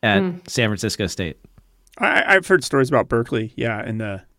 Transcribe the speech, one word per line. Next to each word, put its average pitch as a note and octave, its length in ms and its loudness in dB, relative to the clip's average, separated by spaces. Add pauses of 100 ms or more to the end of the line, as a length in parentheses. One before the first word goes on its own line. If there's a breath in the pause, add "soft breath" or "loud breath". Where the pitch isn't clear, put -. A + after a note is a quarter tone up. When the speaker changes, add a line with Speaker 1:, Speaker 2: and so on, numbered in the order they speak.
Speaker 1:
at G2+ 200 4
Speaker 2:
Mm. F3 260 -6
Speaker 1:
San A2+ 220 0
Francisco G#2 360 -4
State. F2 300 -6 (640)
Speaker 3:
I, - 260 2 (100)
I've F#3 120 2
heard F#3 180 4
stories C3+ 240 2
about C3 220 2
Berkeley, A#2 460 -2
yeah, A2+ 300 -4
in A2+ 120 -6
the G2+ 240 -6 (160)